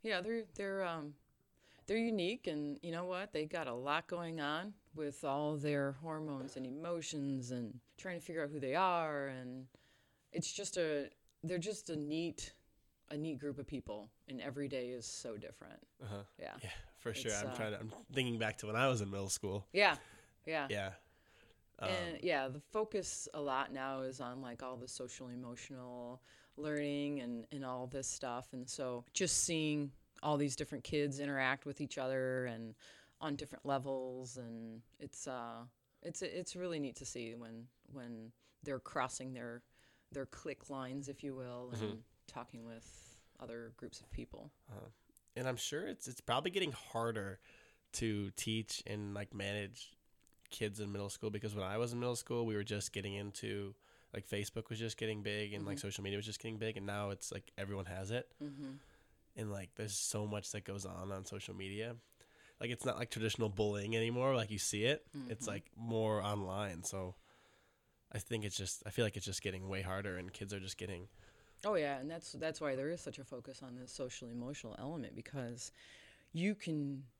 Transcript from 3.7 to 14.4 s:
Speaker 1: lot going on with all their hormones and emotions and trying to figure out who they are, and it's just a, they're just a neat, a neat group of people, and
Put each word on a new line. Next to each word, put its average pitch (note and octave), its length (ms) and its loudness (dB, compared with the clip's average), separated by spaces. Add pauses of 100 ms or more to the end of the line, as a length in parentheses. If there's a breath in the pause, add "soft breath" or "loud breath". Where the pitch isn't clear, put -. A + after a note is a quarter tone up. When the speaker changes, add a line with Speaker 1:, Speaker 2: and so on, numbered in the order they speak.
Speaker 1:
lot C#3+ 340 2
going E3 320 0
on D#3 340 2 (220)
with D3 280 -2
all D3 340 4
their C#3+ 340 4 (100)
hormones D#3 560 -2
and C3 80 -2
emotions C#3 840 0
and A#2+ 280 -2 (180)
trying F3+ 220 -4
to - 60 -12
figure E3 180 0
out C#3+ 60 2
who D3+ 100 -2
they C3+ 140 2
are, D#3+ 540 6
and B2+ 400 -6 (640 soft breath)
it's - 200 0
just - 260 -2
a, D3+ 320 4 (340)
they're F3 160 2
just F#3+ 320 -2
a D#3+ 40 0
neat, D#3 580 0 (580)
a D3 60 -2
neat D3+ 220 0
group C#3+ 200 -2
of C3+ 80 -6
people, A2 420 -4 (180)
and C3 140 -6